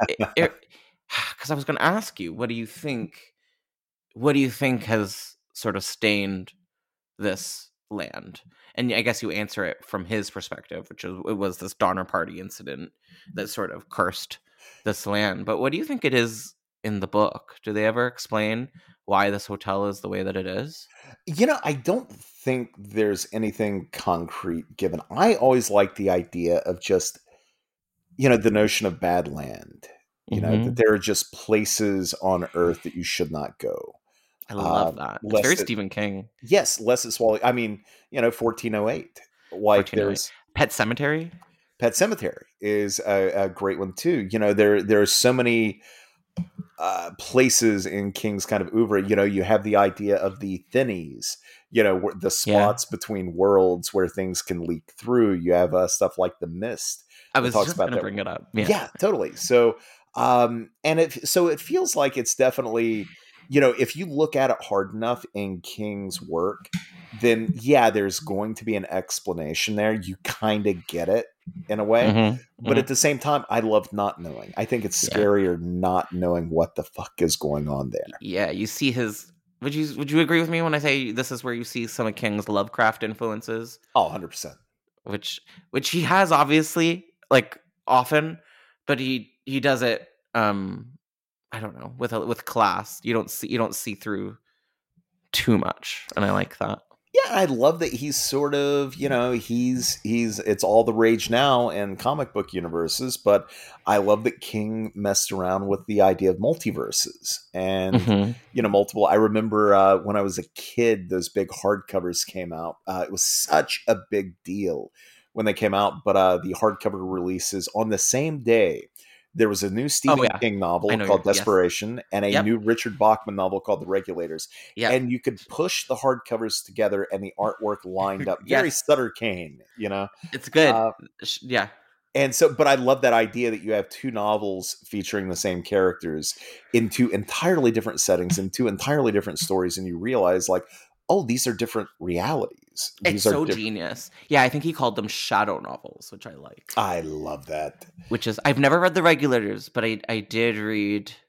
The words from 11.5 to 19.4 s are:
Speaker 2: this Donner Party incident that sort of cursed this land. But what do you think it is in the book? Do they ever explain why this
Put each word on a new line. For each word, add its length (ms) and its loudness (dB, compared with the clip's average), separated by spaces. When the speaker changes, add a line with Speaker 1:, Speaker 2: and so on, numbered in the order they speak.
Speaker 2:
this 160 -12
Donner 320 0
Party 340 -6
incident 520 -14
that 160 -8
sort 220 -8
of 180 -16
cursed 500 -4
this 200 -4
land. 400 -2
But 120 -2
what 140 -2
do 60 -4
you 80 -4
think 200 -6
it 80 0
is 400 -2
in 180 -4
the 60 -6
book? 560 -2
Do 100 -6
they 120 0
ever 220 0
explain 640 -4
why 260 2
this 160 -6